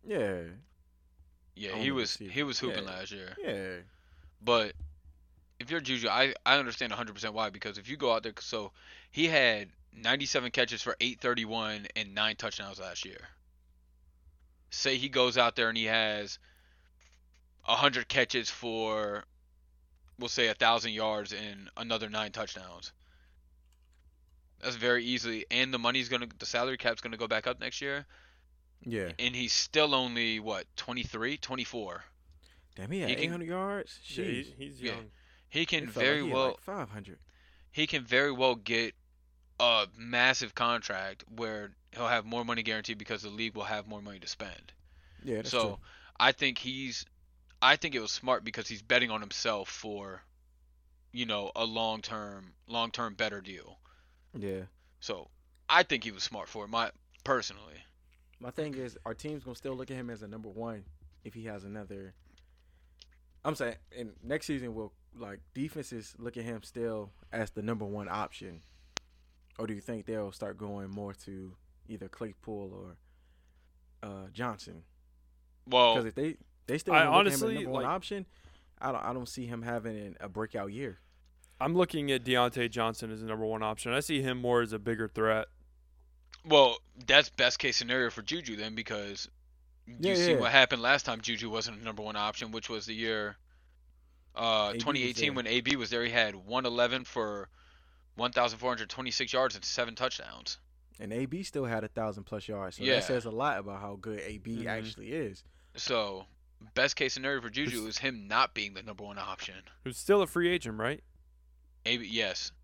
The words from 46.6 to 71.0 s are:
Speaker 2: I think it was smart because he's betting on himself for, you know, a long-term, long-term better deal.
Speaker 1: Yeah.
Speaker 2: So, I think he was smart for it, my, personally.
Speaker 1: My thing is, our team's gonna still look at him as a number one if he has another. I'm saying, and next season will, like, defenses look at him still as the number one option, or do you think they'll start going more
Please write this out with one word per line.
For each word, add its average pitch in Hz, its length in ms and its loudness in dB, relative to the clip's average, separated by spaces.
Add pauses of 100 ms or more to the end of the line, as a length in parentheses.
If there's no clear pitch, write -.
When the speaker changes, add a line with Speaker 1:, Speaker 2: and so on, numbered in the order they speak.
Speaker 2:
I 135 160 8
think 151 180 -2
it 123 60 2
was 107 120 -4
smart 123 320 0
because 113 240 -6
he's 107 140 -8
betting 123 280 4
on 107 100 -2
himself 104 480 -2
for, 98 540 -10 (920)
you 123 140 -4
know, 104 300 0
a 117 80 0
long-term, 110 880 -4 (160)
long-term 113 460 -2
better 104 260 -2
deal. 95 380 -14 (600)
Speaker 1:
Yeah. 95 240 -6 (380)
Speaker 2:
So, 92 280 -10 (400)
I 165 140 8
think 139 220 0
he 113 80 -6
was 92 100 -10
smart - 260 -8
for 107 160 -8
it, 101 40 -14
my, 113 220 0 (340)
personally. 104 500 -2 (640)
Speaker 1:
My 123 140 -10
thing 151 240 -6
is, 123 280 -8
our 113 80 -6
team's 147 300 -8
gonna 123 140 -12
still 135 180 -8
look 127 160 -10
at 131 60 -8
him 123 120 -8
as 113 140 -12
a 104 60 -12
number 110 200 -12
one 107 360 -8 (400)
if 107 100 -14
he 113 120 -12
has 104 180 -8
another. 98 500 -10 (1300)
I'm 151 120 -2
saying, 120 180 -2 (240)
and 113 140 -8 (100)
next 147 240 -4
season 127 280 -4
will, 107 180 -8 (220)
like, 104 260 -12 (140)
defenses 131 640 -8
look 120 180 -8
at 117 80 -8
him 113 180 -8
still 113 480 -6 (220)
as 107 180 -2
the 107 120 -8
number 107 220 -2
one 101 240 -6
option, 92 540 -6 (960)
or 113 80 -2
do 107 80 -2
you 101 60 -8
think 107 260 -8
they'll 107 260 -4
start 101 240 -6
going 101 340 -8
more 101 220 -6